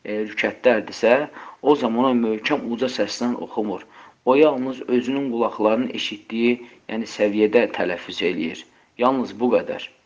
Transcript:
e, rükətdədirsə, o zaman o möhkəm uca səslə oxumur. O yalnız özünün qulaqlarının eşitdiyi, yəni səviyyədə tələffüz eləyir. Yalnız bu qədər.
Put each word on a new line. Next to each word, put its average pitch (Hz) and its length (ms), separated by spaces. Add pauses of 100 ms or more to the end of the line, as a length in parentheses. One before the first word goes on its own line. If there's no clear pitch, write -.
e, 107 240
rükətdədirsə, 110 880 (460)
o 143 180
zaman 123 320
o 127 80
möhkəm 117 500
uca 117 220
səslə 120 480
oxumur. - 480 (360)
O 127 140
yalnız 131 480
özünün 127 480
qulaqlarının 113 600
eşitdiyi, 113 600 (340)
yəni 110 240
səviyyədə 107 640
tələffüz 90 480
eləyir. 82 420 (340)
Yalnız 120 380
bu 117 160
qədər. 76 320 (220)